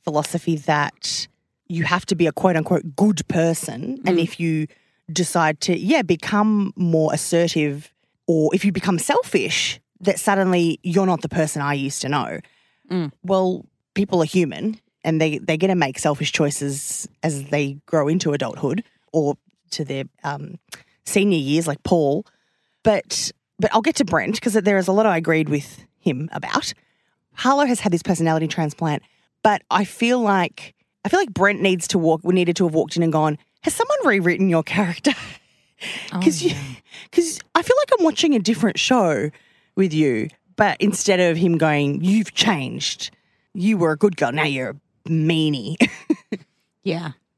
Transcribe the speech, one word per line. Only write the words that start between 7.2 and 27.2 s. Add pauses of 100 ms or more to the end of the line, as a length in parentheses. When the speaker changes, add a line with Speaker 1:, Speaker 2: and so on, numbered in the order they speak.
Speaker 1:
or
if
you
become
selfish, (220)
that
suddenly
you're
not
the
person
I
used
to
know. (500)
Speaker 2:
Mm. (100)
Speaker 1:
Well, (300)
people
are
human (260)
and
they,
they're
gonna
make
selfish
choices (140)
as
they
grow
into
adulthood (280)
or (340)
to
their, (200)
um, (460)
senior
years,
like
Paul. (600)
But, (260)
but
I'll
get
to
Brent
'cause
there
is
a
lot
I
agreed
with (160)
him
about. (600)